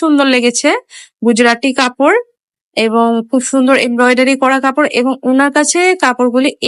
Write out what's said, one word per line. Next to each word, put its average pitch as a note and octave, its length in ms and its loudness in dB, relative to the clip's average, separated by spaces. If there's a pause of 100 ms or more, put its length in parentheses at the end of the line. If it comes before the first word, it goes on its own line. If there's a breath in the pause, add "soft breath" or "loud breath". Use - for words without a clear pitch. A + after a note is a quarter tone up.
সুন্দর D4 340 2
লেগেছে, A#3+ 360 0 (540 loud breath)
গুজরাটি A#3 460 0 (100)
কাপড় C4+ 360 0 (600)
এবং A3+ 320 0 (200)
খুব C4 120 -2 (120)
সুন্দর C4+ 240 2 (100)
এমব্রয়ডারি B3 560 2
করা C4+ 220 2
কাপড়, C4+ 240 0 (120)
এবং C4 120 -2 (180)
ওনার C4+ 260 2
কাছে D4+ 240 0 (220)
কাপড়গুলি B3 480 0 (180)